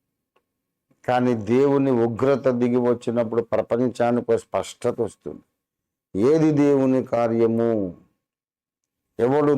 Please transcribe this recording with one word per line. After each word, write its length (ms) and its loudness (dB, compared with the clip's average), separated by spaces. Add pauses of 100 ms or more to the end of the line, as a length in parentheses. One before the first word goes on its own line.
(1040)
కానీ 300 0
దేవుని 560 2
ఉగ్రత 580 0
దిగి 280 0
వచ్చినప్పుడు 640 -2
ప్రపంచానికి 920 -2
ఒక 60 2
స్పష్టత 640 -6
వస్తుంది. 420 -10 (760)
ఏది 340 2
దేవుని 520 2
కార్యము? 920 0 (1200)
ఎవడు 380 2